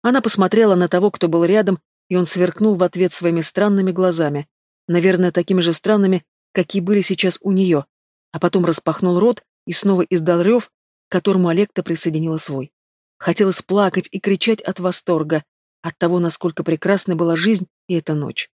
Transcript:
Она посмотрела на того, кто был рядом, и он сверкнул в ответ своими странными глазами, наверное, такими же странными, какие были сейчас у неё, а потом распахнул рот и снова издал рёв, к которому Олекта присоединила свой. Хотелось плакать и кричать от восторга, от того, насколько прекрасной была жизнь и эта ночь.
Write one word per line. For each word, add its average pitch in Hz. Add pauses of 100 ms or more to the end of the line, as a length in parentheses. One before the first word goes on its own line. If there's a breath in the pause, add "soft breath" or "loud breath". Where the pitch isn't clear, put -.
Она 247
посмотрела 208
на 180
того, 190
кто -
был 170
рядом, 190 (320)
и 180
он 180
сверкнул 185
в 175
ответ 180
своими 165
странными 196
глазами, 165 (400)
наверное, 175
такими 180
же 165
странными, 196 (280)
какие 185
были 202
сейчас 180
у 196
неё, 180 (480)
а 160
потом 175
распахнул 170
рот 226 (220)
и 175
снова 190
издал 170
рёв, 220 (380)
к -
которому 185
Олекта 180
присоединила 160
свой. 139 (460)
Хотелось 190
плакать 190
и 196
кричать 202
от 190
восторга, 160 (380)
от 165
того, 180
насколько 170
прекрасной 185
была 165
жизнь 185 (220)
и 180
эта 156
ночь. 143